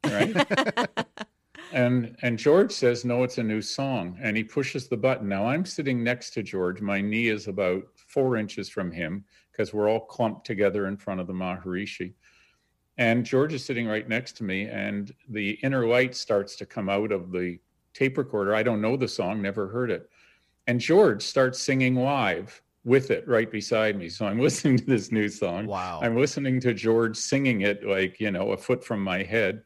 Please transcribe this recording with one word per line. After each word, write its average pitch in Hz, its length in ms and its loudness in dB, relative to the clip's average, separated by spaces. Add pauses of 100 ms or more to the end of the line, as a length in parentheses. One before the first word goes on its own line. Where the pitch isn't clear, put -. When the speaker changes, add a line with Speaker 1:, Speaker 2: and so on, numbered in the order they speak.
Speaker 1:
right? - 300 2 (180)
Speaker 2:
<laughs> - 540 -2 (640)
Speaker 1:
And, 123 520 0
and 120 160 0
George 175 340 6
says, 120 320 2
"No, 123 200 2
it's 123 140 -4
a 120 40 0
new 107 180 0
song." 104 640 -4
And 107 140 -2
he 110 60 0
pushes 131 460 -4
the 120 80 -2
button. 110 320 0
Now, 98 160 0
I'm 156 220 0
sitting 131 360 -2
next 123 280 -2
to 113 120 -6
George. 92 380 -2
My 101 220 -2
knee 113 260 0
is 104 180 -2
about 95 360 0 (120)
four 131 440 0
inches 104 320 -6
from 90 200 -6
him 85 340 -6 (280)
'cause 104 220 -4
we're 104 140 2
all 110 120 2
clumped - 460 -4
together 101 400 0
in 98 100 -4
front 95 240 -6
of 90 60 -6
the 92 80 -8
Maharishi. 92 800 -6 (800)
And 117 280 4
George 143 280 2
is 131 120 -6
sitting 117 220 -4
right 107 220 -2
next 120 300 -4
to 113 60 -8
me, 95 220 -2
and 101 460 -6 (160)
The 107 220 -4 (120)
Inner 135 240 0
Light 127 300 4
starts 101 400 0
to 101 100 -12
come 98 220 -6
out 104 240 0
of 90 200 -4
the 90 260 -4 (340)
tape 135 240 0
recorder. 107 380 0
I 110 80 2
don't 113 180 0
know 113 160 2
the 127 100 0
song, 101 360 -2
never 98 260 -2
heard 120 220 -2
it. 82 180 -4 (580)
And 120 140 0
George 160 420 6
starts 131 380 2
singing 131 360 2
live 139 680 0 (220)
with 131 260 6
it - 180 0
right 113 220 4
beside 107 480 0
me. 85 100 -8
So 104 180 -6
I'm 104 140 0
<laughs> 143 80 4
listening 131 300 4
to - 80 -6
this 117 260 2
new 107 160 2
song. 101 380 -4
Speaker 3:
Wow. 92 360 -6
Speaker 1:
I'm 117 140 0
listening 135 440 0
to 123 120 2
George 113 460 2
singing 135 420 0
it, 101 240 0
like, 95 360 0
you 107 100 -2
know, 98 220 0
a 98 40 -2
foot 123 260 -2
from 104 200 -4
my 95 200 -2
head. 107 440 -2